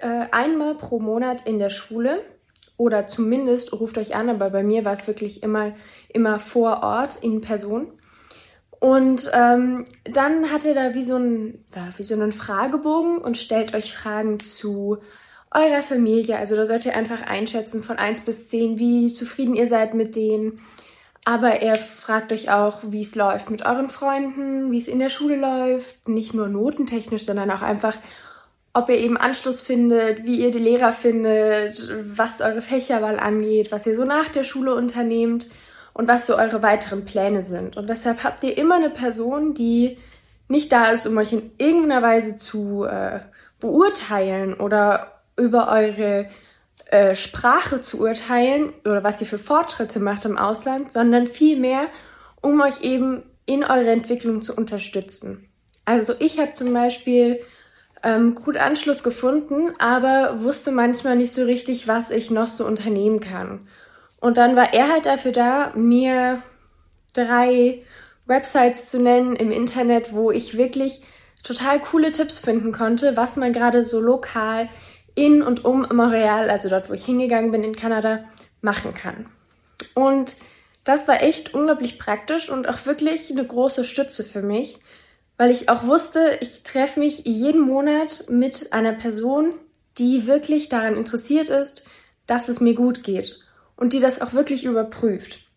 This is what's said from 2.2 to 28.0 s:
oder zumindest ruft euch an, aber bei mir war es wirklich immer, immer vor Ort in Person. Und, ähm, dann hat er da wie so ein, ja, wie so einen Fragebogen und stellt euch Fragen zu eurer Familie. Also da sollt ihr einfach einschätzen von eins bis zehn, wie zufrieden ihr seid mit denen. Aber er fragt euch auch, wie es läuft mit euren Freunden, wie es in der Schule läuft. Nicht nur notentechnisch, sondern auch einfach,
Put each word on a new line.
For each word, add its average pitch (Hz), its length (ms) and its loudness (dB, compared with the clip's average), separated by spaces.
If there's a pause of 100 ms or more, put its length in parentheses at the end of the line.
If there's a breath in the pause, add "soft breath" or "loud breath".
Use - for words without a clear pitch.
oder 220 300 0
zumindest 247 680 -2
ruft 220 240 -6
euch 214 180 -6
an, 220 140 -2
aber 196 200 0
bei 196 140 -2
mir 214 200 2
war 202 100 -2
es 202 120 -10
wirklich 208 380 -8
immer, 214 300 -2 (360 loud breath)
immer 214 300 2
vor 226 420 0
Ort 226 400 -2
in 220 200 -2
Person. 220 460 -6 (920 soft breath)
Und, 262 540 4
ähm, 247 520 4 (180)
dann 294 480 0
hat 294 140 -2
er 302 80 4
da 262 200 0
wie 254 100 -4
so 247 120 -2
ein, 233 480 -2 (120)
ja, 180 220 -10
wie 202 60 -10
so 214 120 -4
einen 208 180 -2
Fragebogen 302 840 -2
und 240 180 -4
stellt 220 380 -2
euch 214 200 -8
Fragen 214 480 -4
zu 202 540 -6 (540 loud breath)
eurer 294 320 2
Familie. 226 540 0
Also 208 180 -4
da 214 100 0
sollt 226 200 -2
ihr 254 100 -4
einfach 226 260 -6
einschätzen 220 600 -6
von 233 140 -8
eins 214 240 -4
bis - 280 -8
zehn, 226 300 -2
wie 240 340 2
zufrieden 240 420 -4
ihr 240 120 2
seid 220 260 0
mit 220 220 -2
denen. 220 440 -2 (640 loud breath)
Aber 233 360 2
er 220 160 2
fragt 220 560 -4
euch 220 180 -4
auch, 208 320 2
wie 214 180 -8
es 208 140 -10
läuft 202 340 -2
mit 214 160 -6
euren 269 240 -2
Freunden, 269 840 -4
wie 240 80 0
es 240 100 -10
in 254 100 -2
der 262 100 0
Schule 294 280 -2
läuft. 254 720 -4
Nicht 220 260 -4
nur 214 160 -2
notentechnisch, 220 760 -4
sondern 202 240 -2
auch 196 120 -2
einfach, 220 340 -2 (800 loud breath)